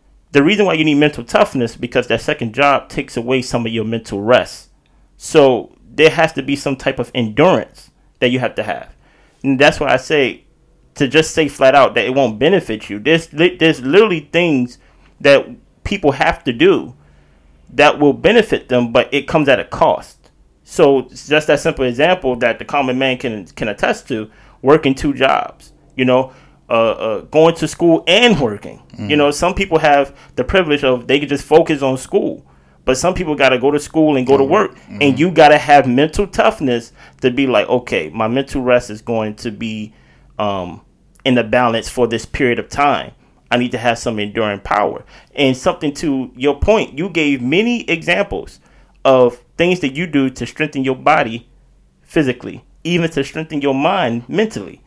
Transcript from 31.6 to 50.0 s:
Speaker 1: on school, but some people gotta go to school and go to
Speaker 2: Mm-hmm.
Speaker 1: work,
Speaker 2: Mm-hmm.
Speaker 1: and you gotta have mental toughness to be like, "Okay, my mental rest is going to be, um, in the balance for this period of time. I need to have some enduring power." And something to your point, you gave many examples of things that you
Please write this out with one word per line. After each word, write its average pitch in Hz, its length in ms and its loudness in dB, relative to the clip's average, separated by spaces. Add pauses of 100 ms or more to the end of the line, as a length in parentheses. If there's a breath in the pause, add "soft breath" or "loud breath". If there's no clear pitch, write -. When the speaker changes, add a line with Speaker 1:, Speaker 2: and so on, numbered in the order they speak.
Speaker 1:
on 131 160 -2
school, - 480 -4 (380 soft breath)
but 131 120 2
some 175 180 -2
people 165 200 -4
gotta 135 240 4
go 131 120 0
to 147 80 0
school 151 380 0
and 127 100 -2
go 135 100 6
to 139 80 2
Speaker 2:
Mm-hmm. 139 80 0
Speaker 1:
work, 196 240 0
Speaker 2:
Mm-hmm. - 260 -18
Speaker 1:
and 135 160 2
you 170 120 2
gotta 151 280 6
have 143 280 4
mental 147 400 0
toughness 135 640 -2 (300 soft breath)
to 127 80 2
be 135 160 0
like, 110 220 2
"Okay, 110 420 -2
my 110 180 -4
mental 135 340 -4
rest 123 280 2
is 107 120 -14
going 110 340 -6
to - 140 -10
be, 107 420 -10 (460 soft breath)
um, 98 420 -6 (440)
in 131 100 2
the 120 100 2
balance 117 440 0
for 123 180 0
this 117 180 -6
period 120 340 -2
of 107 100 -10
time. 135 440 -2 (380 soft breath)
I 123 80 0
need 123 140 -4
to 123 60 -6
have 117 200 -2
some 110 200 -6
enduring 104 420 -4
power." - 440 -2 (300 soft breath)
And 135 220 2
something 165 380 -4
to 135 420 -4
your 139 220 -2
point, 208 400 0
you 185 120 -6
gave 147 320 -2
many 208 480 0
examples 165 720 -8 (440 soft breath)
of 127 380 2 (160)
things 175 220 0
that 135 140 -4
you 165 120 -6